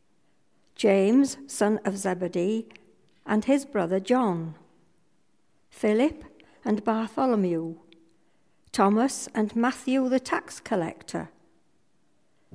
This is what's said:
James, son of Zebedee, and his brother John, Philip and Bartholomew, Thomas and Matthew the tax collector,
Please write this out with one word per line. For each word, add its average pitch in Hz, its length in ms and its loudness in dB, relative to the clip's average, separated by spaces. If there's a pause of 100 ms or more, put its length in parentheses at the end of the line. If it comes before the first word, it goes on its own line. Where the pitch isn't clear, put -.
(760)
James, 214 720 4
son 214 400 0
of 196 100 -2
Zebedee, 185 720 -4 (560)
and 214 220 0
his 277 180 2
brother 190 340 -2
John, 190 580 0 (1120)
Philip 233 520 0 (440)
and 214 180 -2
Bartholomew, 214 920 -2 (960)
Thomas 220 640 2
and 214 220 -2
Matthew 254 540 0
the 254 100 2
tax - 400 -6
collector, - 680 -6 (1200)